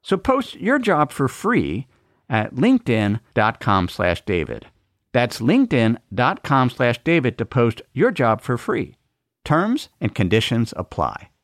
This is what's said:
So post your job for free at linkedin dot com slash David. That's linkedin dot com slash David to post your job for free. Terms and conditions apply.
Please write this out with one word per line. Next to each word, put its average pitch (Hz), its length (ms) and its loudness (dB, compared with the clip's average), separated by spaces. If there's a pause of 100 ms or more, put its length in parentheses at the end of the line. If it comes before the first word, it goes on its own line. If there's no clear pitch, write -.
So 190 160 0
post 262 380 -2
your 262 220 0
job 175 340 0
for 135 160 -2
free 127 580 -2 (420)
at 110 260 -2
linkedin 120 680 2 (120)
dot 110 260 0
com 95 300 0
slash 90 380 -2
David. 76 400 -4 (460)
That's 120 280 0
linkedin 127 560 2 (180)
dot 127 280 -2
com 131 260 2
slash 120 340 0
David 143 360 0
to 113 80 -4
post 120 340 0 (140)
your 202 160 2
job 117 320 0
for 123 160 -4
free. - 380 -4 (500)
Terms 202 420 0 (100)
and - 160 -4
conditions 113 600 0
apply. - 540 -6 (140)